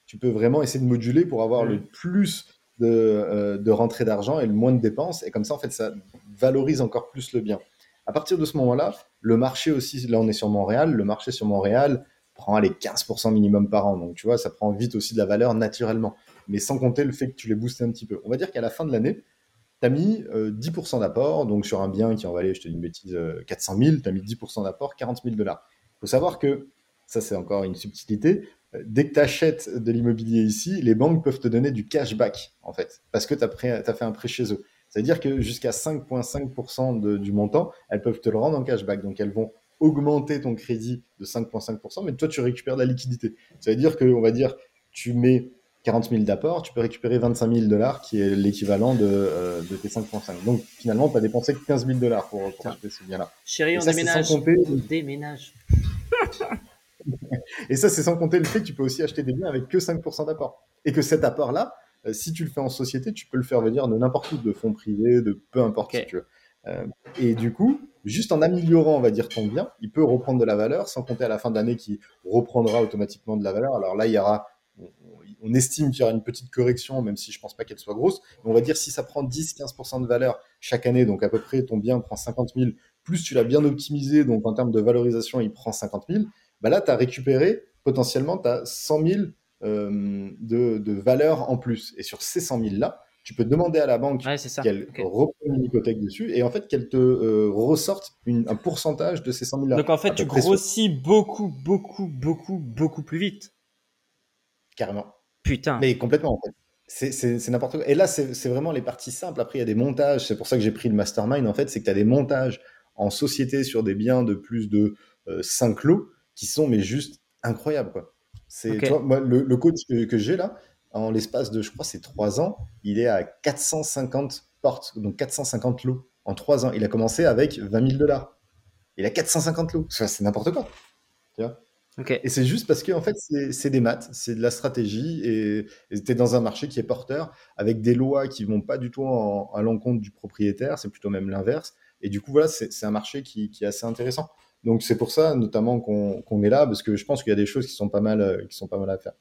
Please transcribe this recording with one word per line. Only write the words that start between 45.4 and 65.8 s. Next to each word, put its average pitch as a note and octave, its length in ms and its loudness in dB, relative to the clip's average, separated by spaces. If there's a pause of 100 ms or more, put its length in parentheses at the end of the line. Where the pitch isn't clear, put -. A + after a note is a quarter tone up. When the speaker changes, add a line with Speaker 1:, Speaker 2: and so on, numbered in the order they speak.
Speaker 1:
quarante A2+ 280 0
mille G#2+ 140 4
d'apport, D3+ 360 0
tu - 120 -16
peux A#2+ 80 0
récupérer A#2 380 0
vingt-cinq A#2 280 2
mille A2+ 220 4
dollars, A2 320 2
qui - 180 -4
est G2 160 2
l'équivalent G2+ 600 2
de, G#2+ 100 4
euh, F2+ 560 0
de F2+ 140 -8
tes F#2+ 120 -8
cinq G#2+ 200 -6
point G#2+ 120 -8
cinq. F#2 240 -10
Donc, A#2 180 2
finalement, A#2+ 480 0
t'as B2+ 100 0
dépensé A#2+ 360 0 (120)
quinze C3 180 0
mille B2+ 140 0
dollars A#2 280 0
pour, G#2 140 -8
pour G2 140 -8
Speaker 2:
Putain. - 160 -10
Speaker 1:
acheter - 180 -14
ce - 140 -18
bien-là. F#2 280 -8 (140)
Speaker 2:
Chérie, D#3+ 280 -2
Speaker 1:
Et F3 40 0
Speaker 2:
on F3 40 -2
Speaker 1:
ça, E3 100 4
c'est D#3+ 60 0
Speaker 2:
déménage. E3 280 2
Speaker 1:
sans D#3 140 2
compter E3 160 4 (120)
Speaker 2:
On C#3 80 -2
déménage. C#3+ 840 -6
Speaker 1:
<laughs> - 40 -20 (2000)
Et C3+ 60 0
ça, B2+ 140 4
c'est - 120 0
sans E3 160 2
compter E3 220 2
le D#3+ 60 2
fait G#3+ 160 0
que G#3+ 40 -6
tu D3+ 80 -10
peux C3+ 80 -8
aussi C3 220 -2
acheter D3 180 -4
des B2+ 120 -2
biens F3 140 -4
avec C3 200 -4
que F#3 120 0
cinq E3+ 220 -2
pour D3 140 -8
cent D#3 100 -4
d'apport. D#3 400 -8 (200)
Et D3 60 2
que C#3 120 2
cet D3+ 200 2
apport-là, C#3+ 520 0 (320)
euh, A2 60 -2
si D#3+ 200 -8
tu E3 100 -6
le D#3 60 -4
fais C#3+ 120 -6
en C3 80 -2
société, C3 440 -4
tu - 140 -16
peux - 100 -4
le B2 60 2
faire B2 180 2
venir B2 260 2
de A2 80 2
n'importe B2+ 360 0
où, D3+ 60 -2
de A2+ 160 0
fonds A2 200 -2
privés, A2 480 2
de G2+ 180 -2 (120)
peu B2+ 100 2
importe, A2 320 0